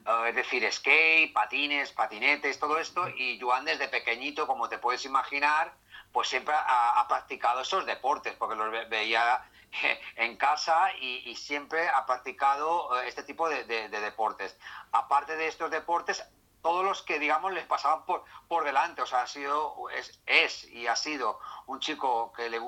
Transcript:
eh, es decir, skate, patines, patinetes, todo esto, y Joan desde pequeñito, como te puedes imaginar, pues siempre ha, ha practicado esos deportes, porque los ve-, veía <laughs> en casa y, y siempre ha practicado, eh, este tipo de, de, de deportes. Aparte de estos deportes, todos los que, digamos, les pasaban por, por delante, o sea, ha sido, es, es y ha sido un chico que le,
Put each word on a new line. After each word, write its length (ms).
eh, 240
es 60
decir, 360
skate, 600
patines, 580
patinetes, 680
todo 180
esto, 320
y 300
Joan 260
desde 240
pequeñito, 580
como 220
te 80
puedes 280
imaginar, 680
pues 160
siempre 260
ha, 460
ha 80
practicado 520
esos 240
deportes, 520
porque 180
los 160
ve-, 140
veía 580
<laughs> 440
en 220
casa 520
y, 280
y 60
siempre 540
ha 160
practicado, 960
eh, 60
este 160
tipo 260
de, 160
de, 240
de 100
deportes. 580
Aparte 420
de 120
estos 240
deportes, 520
todos 240
los 180
que, 160
digamos, 340
les 120
pasaban 400
por, 180
por 160
delante, 380
o 40
sea, 180
ha 40
sido, 480
es, 300
es 460
y 160
ha 80
sido 420
un 120
chico 560
que 140
le, 180